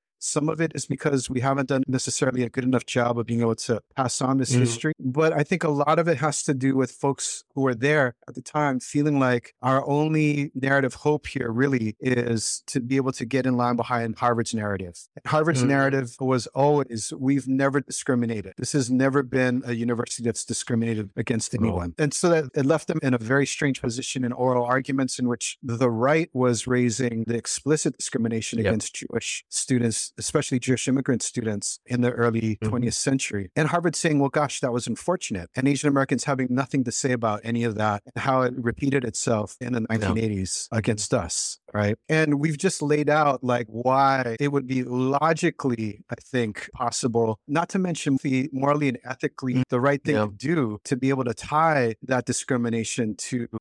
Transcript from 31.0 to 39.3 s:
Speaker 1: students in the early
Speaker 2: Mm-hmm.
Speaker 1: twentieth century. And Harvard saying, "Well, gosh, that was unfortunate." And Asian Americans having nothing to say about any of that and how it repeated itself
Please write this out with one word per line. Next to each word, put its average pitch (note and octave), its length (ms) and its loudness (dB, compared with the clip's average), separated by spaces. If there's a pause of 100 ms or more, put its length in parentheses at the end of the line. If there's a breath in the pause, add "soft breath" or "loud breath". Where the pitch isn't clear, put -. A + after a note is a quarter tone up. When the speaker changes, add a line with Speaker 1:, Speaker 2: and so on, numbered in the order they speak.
Speaker 1:
students A2 640 -4
in B2 140 0
the A#2+ 100 2
early A#2 300 2 (200)
Speaker 2:
Mm-hmm. A2 80 -2
Speaker 1:
twentieth A#2+ 240 0
century. G#2+ 640 -2
And D3+ 140 2
Harvard E3+ 260 0
saying, D3+ 240 2
"Well, C#3 100 4
gosh, D3 300 0
that C3 120 -2
was A#2+ 160 -2
unfortunate." G#2+ 680 -4
And B2+ 120 2
Asian C#3+ 220 2
Americans C3+ 360 0
having C3 260 0
nothing C3 320 0
to A#2 80 2
say C3 220 0
about A2 300 0
any A#2 200 -2
of A2+ 120 0
that G#2 280 0 (100)
and A2+ 100 -6
how C3 200 2
it B2+ 120 0
repeated C3 500 0
itself A2 540 -2